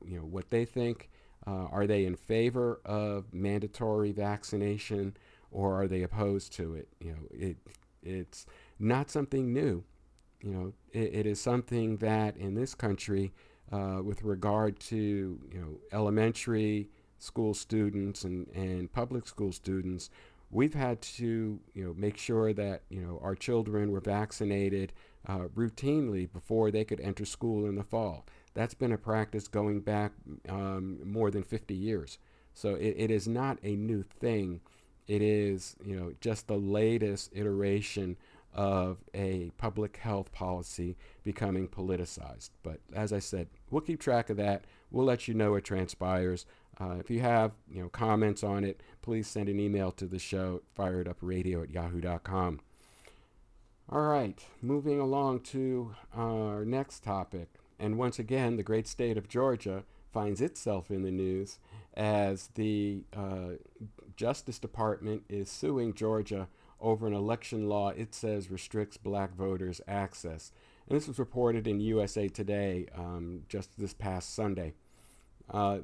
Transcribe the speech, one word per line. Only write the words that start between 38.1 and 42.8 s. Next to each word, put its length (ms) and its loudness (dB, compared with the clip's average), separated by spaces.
of 440 2
a 420 0
public 400 -2
health 340 -2
policy 640 -4
becoming 440 0
politicized. 840 -4
But 180 -8